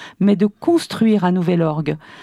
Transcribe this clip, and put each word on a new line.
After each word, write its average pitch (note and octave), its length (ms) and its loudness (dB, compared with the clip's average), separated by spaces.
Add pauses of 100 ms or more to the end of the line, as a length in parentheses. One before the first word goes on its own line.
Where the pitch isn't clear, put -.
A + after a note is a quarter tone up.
(180)
mais G3+ 160 4
de F#3+ 120 2
construire A3 760 0
un F3+ 80 2
nouvel F3 320 0
orgue. D#3 340 -4 (260)